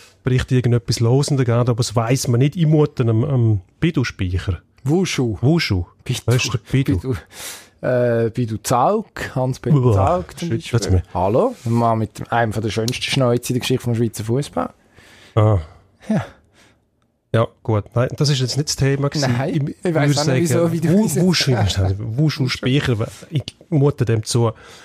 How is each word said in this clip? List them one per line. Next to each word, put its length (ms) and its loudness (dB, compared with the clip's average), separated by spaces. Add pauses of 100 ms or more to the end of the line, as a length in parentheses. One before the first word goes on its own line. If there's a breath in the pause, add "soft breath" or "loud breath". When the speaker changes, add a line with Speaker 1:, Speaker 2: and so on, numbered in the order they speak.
(240 loud breath)
Speaker 1:
bricht 300 0
irgendetwas 480 0
los 260 2
in 80 0
der 100 2
Garde, 260 2
aber 80 -2
das 140 -2
weiss 360 0
man 100 2
nicht. 160 2
Ich 120 2
mute 360 2
am, 220 2
am 360 2 (200)
Bidu-Speicher. 800 -2 (240)
Speaker 2:
Wushu. 560 0
Speaker 1:
Wushu. 440 2 (200)
Speaker 2:
Bidu. 200 -4
Speaker 1:
Wer 100 2
ist 180 -2
der 60 -2 (120)
Bidu? 280 0
Speaker 2:
Bidu. 160 -4 (680 loud breath)
Äh, 480 0
Bidu 320 -4
Zaug, 460 0 (260)
Hans-Peter 420 0
Speaker 1:
Uah, 180 2
Speaker 2:
Zaug 440 0
zum 120 -8
Speaker 1:
schüttelt's 200 -6
Speaker 2:
Beispiel. 280 0
Speaker 1:
mich. 60 0 (120)
Speaker 2:
Hallo? 400 0 (100)
Ein 60 -2
Mann 260 2
mit 220 -6
dem, 80 -12
einem 260 0
von 80 -4
der 80 -4
schönsten 320 -4
Schnäuze 520 0
in 20 -2
der 60 0
Geschichte 220 -2
vom 120 -2
Schweizer 280 -2
Fußball. 460 -4 (640 loud breath)
Speaker 1:
Ah. 240 4 (500 loud breath)
Speaker 2:
Ja. 180 0 (1080 loud breath)
Speaker 1:
Ja, 140 2 (160)
gut. 220 -2 (100)
Nein, 220 0
das 120 0
ist 100 0
jetzt 180 -2
nicht 120 -2
das 60 -4
Thema 340 0
gewesen. 260 -2
Speaker 2:
Nein, 200 -4
Speaker 1:
Ich 280 -4
Speaker 2:
ich 120 -2
weiss 140 2
Speaker 1:
würde 120 2
Speaker 2:
auch 140 0
nicht, 140 0
Speaker 1:
sagen, 220 2
Speaker 2:
wieso, 0 -
wie 80 -2
du 140 2
Speaker 1:
Wu-, 120 4
Speaker 2:
das 140 -2
Speaker 1:
Wushu, 340 2
Speaker 2:
sagst. 440 2
Speaker 1:
Wushu-Speicher, 1120 -2 (240)
ich 120 -2 (260)
mute 360 2
dem 180 0
zu, 280 0 (340 loud breath)